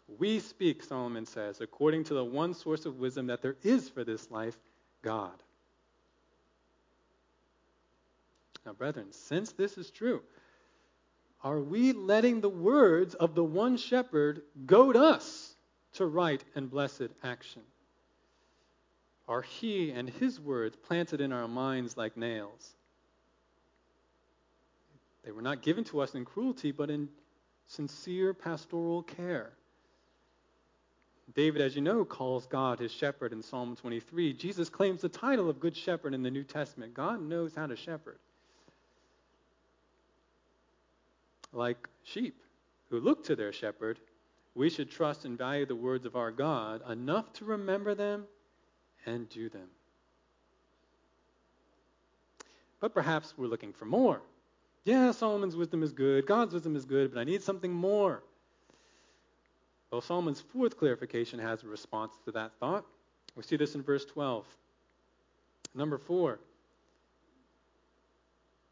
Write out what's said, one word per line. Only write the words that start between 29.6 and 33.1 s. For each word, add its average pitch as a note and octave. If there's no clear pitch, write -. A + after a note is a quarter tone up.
David, D3
as C3+
you C#3+
know, G3
calls B2+
God C3
his A#2+
shepherd C#3